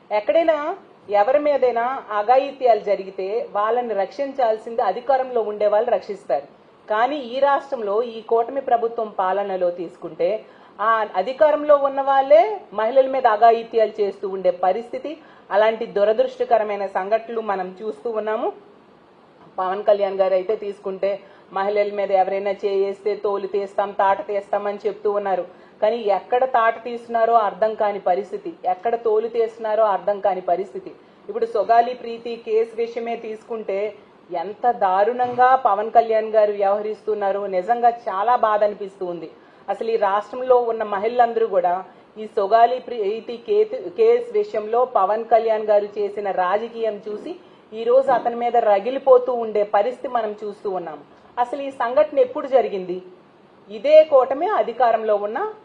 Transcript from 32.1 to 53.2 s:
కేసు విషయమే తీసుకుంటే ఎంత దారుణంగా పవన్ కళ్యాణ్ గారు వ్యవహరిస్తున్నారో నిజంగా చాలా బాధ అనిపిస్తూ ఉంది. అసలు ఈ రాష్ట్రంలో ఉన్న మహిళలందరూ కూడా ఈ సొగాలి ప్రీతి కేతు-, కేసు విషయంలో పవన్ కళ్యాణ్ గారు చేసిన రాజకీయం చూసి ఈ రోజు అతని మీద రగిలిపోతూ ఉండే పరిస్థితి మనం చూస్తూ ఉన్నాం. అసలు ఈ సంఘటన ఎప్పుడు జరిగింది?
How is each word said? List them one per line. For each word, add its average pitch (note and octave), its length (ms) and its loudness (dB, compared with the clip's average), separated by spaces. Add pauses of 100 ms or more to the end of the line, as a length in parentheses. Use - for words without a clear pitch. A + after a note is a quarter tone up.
కేసు A3+ 300 0
విషయమే A#3 400 -6
తీసుకుంటే G#3+ 800 -8 (420)
ఎంత G3+ 340 -2
దారుణంగా A#3+ 840 2
పవన్ A3+ 360 0
కళ్యాణ్ A3 380 2
గారు G#3+ 240 2
వ్యవహరిస్తున్నారో G3+ 920 -2
నిజంగా A3 440 2
చాలా A3+ 460 -2
బాధ G#3+ 280 2
అనిపిస్తూ G3 420 -6
ఉంది. E3 240 -10 (380)
అసలు A3 220 -4
ఈ A3+ 60 0
రాష్ట్రంలో G#3 600 0
ఉన్న A3+ 260 0
మహిళలందరూ A3+ 640 0
కూడా F#3 380 0 (340)
ఈ G#3+ 80 -12
సొగాలి A3+ 540 2
ప్రీతి A3+ 560 -6
కేతు-, G#3 520 0
కేసు A#3 440 2
విషయంలో G#3+ 520 0
పవన్ G#3+ 400 0
కళ్యాణ్ A3+ 380 2
గారు G#3 220 4
చేసిన G3+ 460 -4
రాజకీయం G#3+ 800 -2
చూసి G#3+ 280 -10 (360)
ఈ A3 120 -10
రోజు B3+ 260 4
అతని A#3 260 0
మీద A#3+ 200 -2
రగిలిపోతూ B3 760 4
ఉండే A3 300 -2
పరిస్థితి G#3+ 460 -2
మనం A3 360 -4
చూస్తూ G3+ 260 -8
ఉన్నాం. E3+ 280 -8 (400)
అసలు B3 240 -4
ఈ C#4 80 -6
సంఘటన C4+ 480 0
ఎప్పుడు C#4 280 0
జరిగింది? G3 560 0 (680)